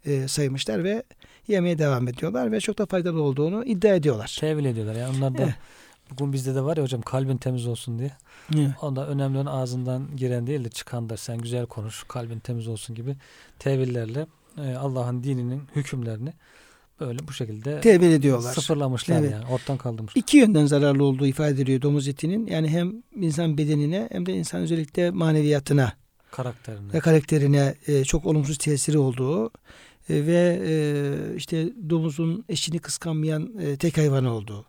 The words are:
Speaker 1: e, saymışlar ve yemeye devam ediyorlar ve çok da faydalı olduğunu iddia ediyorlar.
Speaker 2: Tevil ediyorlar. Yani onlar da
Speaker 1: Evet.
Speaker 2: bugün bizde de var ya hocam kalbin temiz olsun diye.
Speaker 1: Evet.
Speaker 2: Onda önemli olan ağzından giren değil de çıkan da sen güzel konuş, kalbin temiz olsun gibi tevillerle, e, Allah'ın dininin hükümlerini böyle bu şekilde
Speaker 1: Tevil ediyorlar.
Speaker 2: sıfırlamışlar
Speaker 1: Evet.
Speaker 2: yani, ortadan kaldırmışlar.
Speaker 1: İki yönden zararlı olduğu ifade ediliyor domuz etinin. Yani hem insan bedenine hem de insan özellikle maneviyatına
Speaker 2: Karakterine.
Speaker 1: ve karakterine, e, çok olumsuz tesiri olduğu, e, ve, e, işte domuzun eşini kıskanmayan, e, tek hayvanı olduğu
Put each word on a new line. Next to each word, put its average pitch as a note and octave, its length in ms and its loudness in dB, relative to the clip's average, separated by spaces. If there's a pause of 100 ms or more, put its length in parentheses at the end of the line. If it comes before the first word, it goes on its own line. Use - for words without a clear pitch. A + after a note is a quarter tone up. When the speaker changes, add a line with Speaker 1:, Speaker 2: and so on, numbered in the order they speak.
Speaker 1:
e, C3+ 240 -2
saymışlar D3 560 -2
ve G#3+ 180 -2 (460)
yemeye F3 300 2
devam C3 300 2
ediyorlar G#3+ 440 -2
ve A3 80 0
çok G#3 180 -4
da G3+ 80 0
faydalı F3 360 0
olduğunu D3+ 420 0
iddia G#3 300 4
ediyorlar. C#3+ 460 0
Speaker 2:
Tevil D3+ 240 0
ediyorlar. A2 300 -2
Yani B2+ 240 -4
onlar C3 200 0
da C3+ 40 2
Speaker 1:
Evet. C3+ 120 2 (560)
Speaker 2:
bugün C#3 220 -4
bizde C3 220 -2
de C3+ 60 0
var D3+ 160 0
ya D3+ 60 0
hocam B2+ 200 -2
kalbin C3 340 -2
temiz B2 300 -4
olsun A#2 320 -6
diye. C3+ 120 -4 (460)
Speaker 1:
Evet. C#3+ 140 2 (100)
Speaker 2:
Onda C#3 280 -4
önemli C#3 300 -2
olan C#3 80 -2
ağzından C3 680 -4
giren B2 300 -2
değil C3+ 180 -4
de A2+ 40 -6
çıkan A#2 400 -8
da A2+ 80 -8
sen A#2 220 -8
güzel A#2 280 -4
konuş, - 420 -10
kalbin A#2 300 -10
temiz A#2 300 -6
olsun A2+ 280 -10
gibi C3 200 -6 (420)
tevillerle, C3 680 -2 (320)
e, C3+ 160 -6
Allah'ın B2+ 500 -4
dininin C3 380 -4 (140)
hükümlerini B2 560 -6 (680)
böyle B2+ 180 -6 (100)
bu C#3 40 -12
şekilde A#2+ 480 -6
Speaker 1:
Tevil F3+ 320 8
ediyorlar. C3+ 400 4
Speaker 2:
sıfırlamışlar C#3+ 680 0
Speaker 1:
Evet. G#2+ 120 0
Speaker 2:
yani, A2 140 -8
ortadan C3 320 -2
kaldırmışlar. A2+ 420 -4
Speaker 1:
İki - 160 4
yönden G#3 300 8
zararlı C#3+ 380 4
olduğu C3+ 220 4
ifade D3 240 2
ediliyor C3+ 320 2
domuz C#3+ 260 2
etinin. F3 380 -2
Yani D#3+ 220 0
hem F3 240 0 (220)
insan D#3+ 440 0
bedenine D#3 540 0
hem F3+ 140 -4
de F#3 60 -4
insan F3 280 -4
özellikle E3 500 0
maneviyatına D3 840 2 (380)
Speaker 2:
Karakterine. A2+ 640 -10
Speaker 1:
ve D#3+ 80 2
karakterine, C#3+ 720 4 (120)
e, C#3 180 2
çok E3 220 0
olumsuz D3+ 320 0
tesiri D3+ 400 0
olduğu, C3+ 480 0
e, - 800 -6
ve, F3 400 4
e, D3+ 680 -2
işte D#3+ 320 -4 (220)
domuzun E3 580 0
eşini E3 300 -4
kıskanmayan, D#3 840 -4
e, D3 160 -2
tek E3 220 0
hayvanı C#3 340 4
olduğu G#2 360 -8